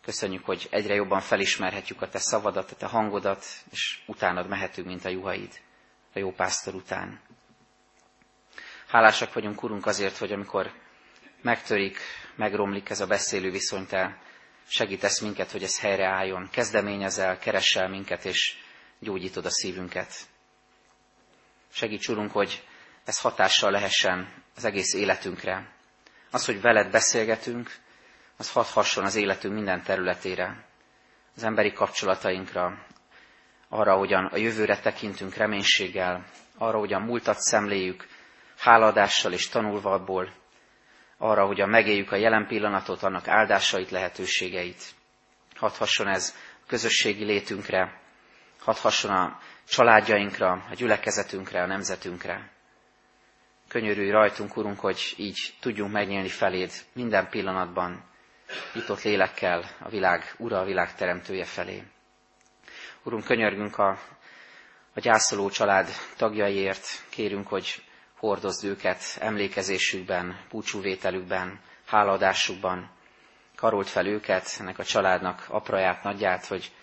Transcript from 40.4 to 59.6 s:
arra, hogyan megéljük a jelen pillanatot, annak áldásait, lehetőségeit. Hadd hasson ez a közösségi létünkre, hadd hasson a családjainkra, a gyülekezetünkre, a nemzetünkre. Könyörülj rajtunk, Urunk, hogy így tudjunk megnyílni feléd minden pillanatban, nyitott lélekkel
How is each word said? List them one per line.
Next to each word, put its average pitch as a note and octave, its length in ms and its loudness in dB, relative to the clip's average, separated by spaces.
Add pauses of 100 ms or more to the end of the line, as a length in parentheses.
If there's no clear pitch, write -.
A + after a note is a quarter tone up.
arra, G2+ 240 6
hogyan G2 220 2
megéljük G#2 440 4
a G2+ 40 0
jelen G#2+ 300 4
pillanatot, G2+ 560 -2
annak F#2+ 260 -2
áldásait, G2 600 4
lehetőségeit. F#2 920 -4 (760)
Hadd - 220 -2
hasson G#2 300 0
ez F#2 260 -2 (280)
a - 40 -20
közösségi A2 580 0
létünkre, G2+ 760 0 (600)
hadd - 160 0
hasson - 340 0
a F#2 280 2 (300)
családjainkra, G2+ 1040 6
a G#2 40 -10
gyülekezetünkre, G2+ 880 0
a F2+ 40 0
nemzetünkre. F#2 840 -6 (1160)
Könyörülj G#2 420 -2
rajtunk, G#2 460 4
Urunk, G#2 240 -4
hogy - 360 -2
így - 440 -8
tudjunk G#2 320 -4
megnyílni G2 360 -2
feléd F#2 420 0 (220)
minden G#2+ 360 0
pillanatban, F2+ 760 -4 (720)
nyitott G#2+ 280 -6
lélekkel F#2 600 0 (160)